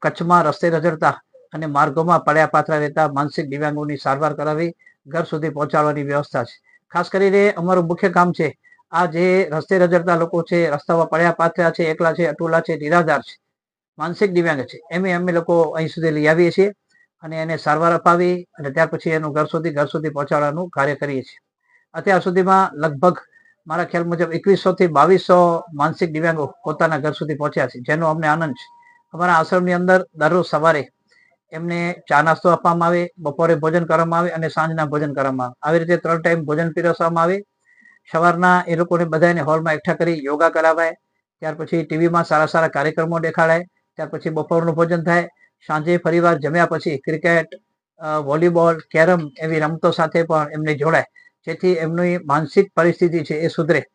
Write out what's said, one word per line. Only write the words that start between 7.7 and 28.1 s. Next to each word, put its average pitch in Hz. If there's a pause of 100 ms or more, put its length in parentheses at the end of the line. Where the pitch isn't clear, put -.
મુખ્ય 175
કામ 180
છે, 156 (320)
આ 175
જે 180
રસ્તે 185
રઝળતા 175
લોકો 170
છે, 170
રસ્તામાં 160
પડ્યા 165
પાથર્યા 165
છે, 170
એકલા 160
છે, 170
અટોલા 165
છે, 165
નિરાધાર 151
છે, - (580)
માનસિક 170
દિવ્યાંગ 170
છે, - (100)
એમે 180
અમે 180
લોકો 170
અહીં 160
સુધી 165
લઈ 151
આવીએ 165
છીએ 196 (500)
અને 160
એને 160
સારવાર 156
અપાવી 175
અને 143
ત્યાર 160
પછી 165
એનું 156
ઘર 151
સુધી, 160
ઘર 143
સુધી 156
પહોંચાડવાનું 147
કાર્ય 143
કરીએ 143
છીએ. - (560)
અત્યાર 180
સુધીમાં 190
લગભગ 156 (500)
મારા 170
ખ્યાલ 170
મુજબ 165
એકવીસો 180
થી 185
બાવીસો 170 (100)
માનસિક 156
દિવ્યાંગો 156 (180)
પોતાના 156
ઘર 143
સુધી 151
પહોંચ્યા 147
છે, 127
જેનો 156
અમને 156